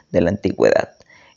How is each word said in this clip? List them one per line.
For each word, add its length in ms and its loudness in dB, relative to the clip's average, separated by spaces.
de 80 0
la 100 0
antigüedad. 600 0